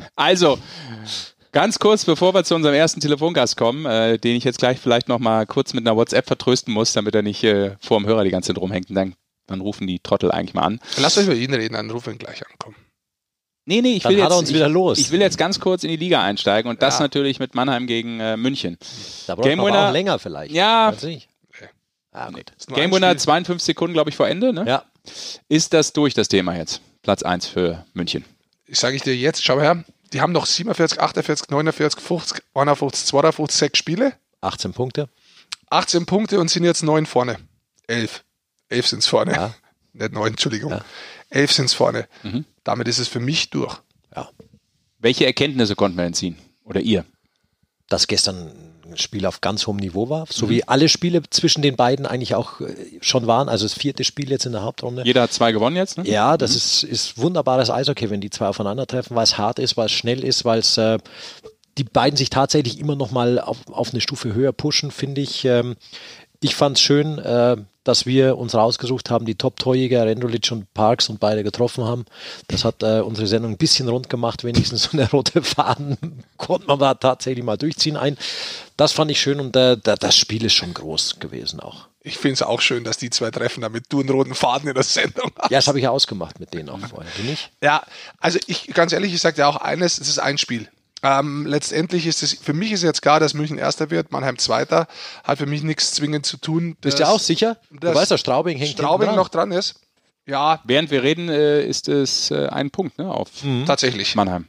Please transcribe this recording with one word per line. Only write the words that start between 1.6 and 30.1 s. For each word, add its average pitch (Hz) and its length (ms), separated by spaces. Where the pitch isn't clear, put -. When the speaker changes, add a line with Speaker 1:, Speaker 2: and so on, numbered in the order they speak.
Speaker 1:
kurz, 214 260
bevor 180 280
wir 190 100
zu 175 120
unserem 151 200
ersten 160 260
Telefongast 147 560
kommen, 131 280
äh, 113 320
den 117 180
ich 120 80
jetzt 127 160
gleich 127 200
vielleicht 120 280
noch 120 120
mal 113 260
kurz - 280
mit 120 120
einer 113 120
WhatsApp 117 300
vertrösten 127 460
muss, 110 200
damit 107 220
er 110 60
nicht, 104 220
äh, 101 380
vorm 107 240
Hörer 110 180
die 95 60
ganze 90 240
Zeit 90 80
rumhängt. 92 280
Und 98 60
dann, 95 200
dann 95 140
rufen 98 260
die 90 120
Trottel 98 320
eigentlich 90 220
mal 87 100
an. 104 160
Speaker 2:
Lasst 139 200
euch 202 80
über 170 100
ihn 127 180
reden, 113 200
dann 110 160
rufen 120 180
wir 110 60
ihn - 60
gleich - 260
an. - 140
Komm. - 160
Speaker 1:
Nee, 202 140
nee, 247 140
ich 175 80
Speaker 3:
Dann 123 120
Speaker 1:
will 196 80
Speaker 3:
hat 156 60
er 180 60
Speaker 1:
jetzt, 175 120
Speaker 3:
uns 139 60
wieder 156 140
Speaker 1:
ich, 151 60
Speaker 3:
los. 170 260
Speaker 1:
ich - 120
will 180 100
jetzt 190 180
ganz 175 200
kurz 185 240
in 156 60
die 165 80
Liga 160 240
einsteigen 101 480
und 127 140
das 135 120
Speaker 2:
Ja. 127 60
Speaker 1:
natürlich 139 380
mit 131 160
Mannheim 127 320
gegen, 117 320
äh, 110 180
München. 117 400
Speaker 3:
Da 92 100
braucht 113 120
Speaker 1:
Game 151 100
Speaker 3:
man 196 100
aber 202 100
Speaker 1:
Winner. 196 120
Speaker 3:
auch - 40
länger 175 260
vielleicht. 76 340
Speaker 1:
Ja. 220 400
Speaker 3:
Weiß - 120
ich. 156 220
Speaker 2:
Nee. 104 80
Speaker 3:
Ah, 123 180
Speaker 1:
Nee. - 80
Speaker 3:
gut. - 200
Speaker 2:
Ist - 120
nur 131 80
Speaker 1:
Game 165 140
Speaker 2:
ein 190 40
Speaker 1:
Winner, 185 160
Speaker 2:
Spiel. 151 100
Speaker 1:
zweiundfünfzig 170 440
Sekunden, 170 300
glaub 156 120
ich, 143 80
vor 143 120
Ende, 226 260
ne? 175 140
Speaker 3:
Ja. 127 160
Speaker 1:
Ist 156 240
das 156 200
durch, 147 200
das 110 140
Thema 90 280
jetzt? 85 240
Platz 98 220
eins 90 240
für 85 360
München. 87 300
Speaker 2:
Ich - 120
sag 123 160
ich 135 80
dir 131 120
jetzt, 135 280
schau 131 160
her, 156 240